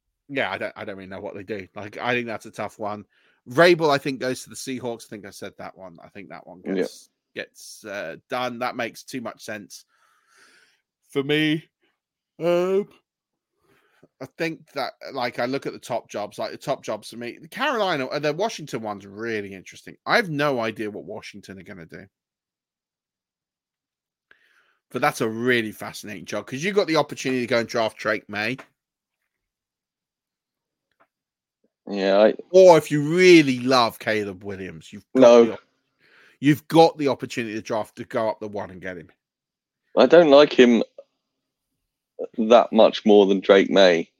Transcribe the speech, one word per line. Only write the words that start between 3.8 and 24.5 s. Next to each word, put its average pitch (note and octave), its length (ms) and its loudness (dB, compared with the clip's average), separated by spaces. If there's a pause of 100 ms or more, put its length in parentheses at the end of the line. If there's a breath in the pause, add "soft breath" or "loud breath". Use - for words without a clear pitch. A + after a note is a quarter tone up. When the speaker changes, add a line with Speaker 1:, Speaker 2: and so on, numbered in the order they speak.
Speaker 1:
I C#3 80 2
think, C#3 220 -8
goes B2+ 240 -6
to - 60 -20
the A2 60 -20
Seahawks. A#2+ 500 -12
I - 40 -20
think G2+ 160 -16
I G2+ 40 -18
said F#2+ 280 -18
that - 200 -18
one. F2+ 260 -20
I E2 60 -20
think F#2+ 200 -20
that E2 180 -20
one F2 180 -20
Speaker 2:
Yeah. F#2+ 100 -8
Speaker 1:
gets, - 340 -8 (240)
gets, - 520 -18
uh, F#2+ 320 -12 (120)
done. B2 300 -8
That B2 160 -6
makes A#2 280 -10
too C3 180 -14
much A2+ 220 -14
sense - 420 -16 (1200)
for C#3 140 -4
me. D#3 400 -2 (760)
Um, F3+ 480 -2 (1300)
I C3+ 40 -16 (120)
think E3 340 -8
that, C3 220 -8 (200)
like, B2 260 -6
I A#2+ 60 -2
look C3+ 200 -6
at D3+ 80 -8
the G#2+ 60 -16
top - 300 -8
jobs, G#2 300 -10
like, G#2+ 120 -8
the G#2 60 -14
top - 260 -8
jobs G#2+ 260 -10
for A2+ 80 -18
me, A#2+ 220 -14
the D3+ 80 -20
Carolina, G3 600 -4
uh, C#3+ 120 -6
the D3 140 -2
Washington D#3+ 480 -8
one's G2+ 240 -10
really G#2 480 -8
interesting. - 420 -20 (100)
I D#3+ 100 0
have G#3+ 140 0
no C#3+ 300 -2
idea A2+ 300 -6
what F#2 160 -14
Washington G2 540 -18
are F#2 40 -20
gonna F2+ 220 -18
do. F2 200 -20 (2750)